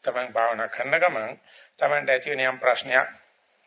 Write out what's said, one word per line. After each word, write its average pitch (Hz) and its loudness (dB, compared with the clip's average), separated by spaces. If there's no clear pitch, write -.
තමන් 123 -4
භාවනා 113 0
කරන 131 -4
ගමන් 127 0
තමන්ට 143 0
ඇති 131 0
වෙන 139 -4
යම් 131 0
ප්‍රශ්නයක්, 127 2